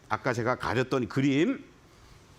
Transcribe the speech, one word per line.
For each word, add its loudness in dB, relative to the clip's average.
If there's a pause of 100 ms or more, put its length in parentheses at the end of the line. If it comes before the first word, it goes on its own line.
아까 -2
제가 0
가렸던 0
그림 2 (760)